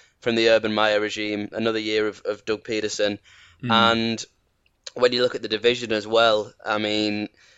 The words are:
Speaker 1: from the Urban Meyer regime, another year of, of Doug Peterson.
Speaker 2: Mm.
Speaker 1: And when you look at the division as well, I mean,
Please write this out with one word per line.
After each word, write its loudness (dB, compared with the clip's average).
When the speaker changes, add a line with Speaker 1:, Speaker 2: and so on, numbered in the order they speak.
Speaker 1:
from -2
the 4
Urban 4
Meyer 2
regime, -4
another -2
year -2
of, -8
of -8
Doug -4
Peterson. -4
Speaker 2:
Mm. -6
Speaker 1:
And -2
when 2
you -2
look 0
at 2
the 2
division -2
as -2
well, 2
I -2
mean, -2